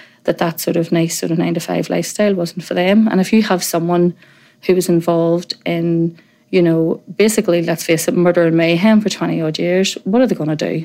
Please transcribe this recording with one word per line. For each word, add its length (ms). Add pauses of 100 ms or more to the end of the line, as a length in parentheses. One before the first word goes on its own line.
(240)
that 140
that 200
sort 180
of 140
nice 280
sort 120
of 80
nine-to-five 500
lifestyle 460
wasn't 300
for 100
them. 320
And 140
if 120
you 100
have 200
someone 520 (480)
who 120
was 140
involved 640 (100)
in, 540 (320)
you 100
know, 400 (160)
basically, 460
let's 220
face 240
it, 60
murder 300
and 120
mayhem 440
for 80
twenty 320
odd 180
years, 360 (100)
what 180
are 40
they 80
gonna 220
do? 280